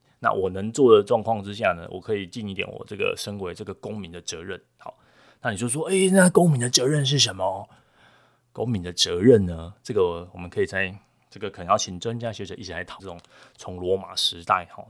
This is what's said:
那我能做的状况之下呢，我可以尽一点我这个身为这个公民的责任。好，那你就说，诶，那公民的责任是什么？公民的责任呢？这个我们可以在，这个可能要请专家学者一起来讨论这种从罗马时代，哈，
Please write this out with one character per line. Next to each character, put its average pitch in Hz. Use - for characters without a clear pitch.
那 117
我 95
能 95
做 117
的 104
状 110
况 107
之 101
下 101
呢， 85
我 90
可 107
以 98
尽 107
一 98
点 95
我 101
这 104
个 98
身 101
为 87
这 95
个 98
公 107
民 87
的 87
责 82
任。 95
好， -
那 123
你 101
就 113
说， 143
诶， 190
那 185
公 170
民 131
的 123
责 127
任 147
是 135
什 107
么？ 95
公 113
民 104
的 87
责 87
任 104
呢？ 85
这 120
个 90
我 92
们 90
可 107
以 95
在， 95
这 95
个 101
可 92
能 85
要 104
请 90
专 117
家 117
学 104
者 92
一 -
起 90
来 87
讨 -
论 90
这 87
种 -
从 92
罗 90
马 90
时 87
代， 90
哈， 101